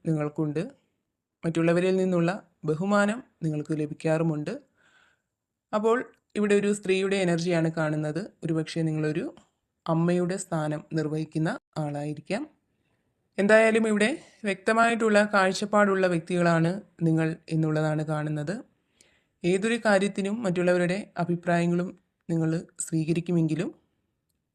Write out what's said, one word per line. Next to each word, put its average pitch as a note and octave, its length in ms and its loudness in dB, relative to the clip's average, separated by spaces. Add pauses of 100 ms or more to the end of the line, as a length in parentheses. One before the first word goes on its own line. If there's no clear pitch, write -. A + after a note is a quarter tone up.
നിങ്ങൾക്കുണ്ട്. D3+ 540 -2 (800)
മറ്റുള്ളവരിൽ E3+ 560 2
നിന്നുള്ള F3 300 2 (380)
ബഹുമാനം G3+ 520 0 (240)
നിങ്ങൾക്ക് D3+ 360 -4
ലഭിക്കാറുമുണ്ട്. D#3+ 720 -2 (1200)
അപ്പോൾ A3 200 2 (420)
ഇവിടെ G#3 220 2
ഒരു G3+ 180 0
സ്ത്രീയുടെ F#3+ 460 0
എനർജിയാണ് E3+ 440 0 (100)
കാണുന്നത്. D3+ 420 -2 (240)
ഒരുപക്ഷെ D#3+ 440 -4
നിങ്ങളൊരു D#3 360 -2 (680)
അമ്മയുടെ F3 520 0
സ്ഥാനം D3+ 380 -4 (160)
നിർവഹിക്കുന്ന D#3 520 -2 (340)
ആളായിരിക്കാം. D3 580 -6 (960)
എന്തായാലും A3 520 4
ഇവിടെ G#3+ 200 2 (380)
വ്യക്തമായിട്ടുള്ള A3 680 2 (160)
കാഴ്ചപ്പാടുള്ള G3 800 2
വ്യക്തികളാണ് E3+ 580 2 (340)
നിങ്ങൾ D#3+ 220 2 (260)
എന്നുള്ളതാണ് D#3 480 0 (100)
കാണുന്നത്. D3+ 440 -4 (920)
ഏതൊരു G#3 260 0 (100)
കാര്യത്തിനും G3+ 480 2 (100)
മറ്റുള്ളവരുടെ F3+ 540 2 (240)
അഭിപ്രായങ്ങളും F3 640 0 (440)
നിങ്ങൾ D#3+ 180 0 (360)
സ്വീകരിക്കുമെങ്കിലും E3 840 -2 (840)